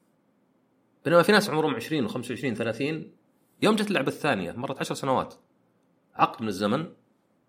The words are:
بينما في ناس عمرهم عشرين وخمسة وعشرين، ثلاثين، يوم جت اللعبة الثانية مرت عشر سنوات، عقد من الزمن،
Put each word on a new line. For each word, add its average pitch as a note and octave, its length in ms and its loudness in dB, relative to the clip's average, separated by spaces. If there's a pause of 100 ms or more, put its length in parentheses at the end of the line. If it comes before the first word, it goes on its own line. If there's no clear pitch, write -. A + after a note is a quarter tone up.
(1040)
بينما E3+ 160 6
في G#3 100 4
ناس G#3 180 4
عمرهم D3+ 260 0
عشرين B2+ 300 -2
وخمسة B2 280 -6
وعشرين، A#2 220 -4
ثلاثين، C3+ 600 -4 (460)
يوم G#3+ 140 6
جت G#3 120 0
اللعبة D3 200 0
الثانية G#2 440 -2
مرت C3+ 280 -8
عشر D#3+ 160 -4
سنوات، C3 400 -2 (800)
عقد - 260 0
من A2 60 -2
الزمن، G#2 440 0 (580)